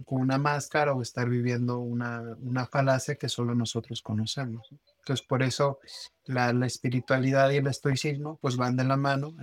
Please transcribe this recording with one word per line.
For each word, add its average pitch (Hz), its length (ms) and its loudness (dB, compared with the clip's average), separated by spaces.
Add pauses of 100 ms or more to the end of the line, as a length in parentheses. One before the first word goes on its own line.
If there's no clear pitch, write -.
con 131 160 -2
una 131 160 2
máscara 147 560 0
o 127 80 -2
estar 120 280 -2
viviendo 123 500 0
una, 120 600 -6
una 123 240 -2
falacia 135 500 2
que 127 140 -6
solo 120 260 -2
nosotros 117 460 -2
conocemos, 113 680 -6
¿no? 147 80 -20 (200)
Entonces, - 260 -4
por 127 180 2
eso 135 360 0 (460)
la, 123 260 2
la 123 140 2
espiritualidad 131 840 2
y 143 60 2
el 139 100 0
estoicismo, 143 760 -2
pues, 123 160 0
van 123 180 0
de 127 80 2
la 135 140 4
mano 139 460 0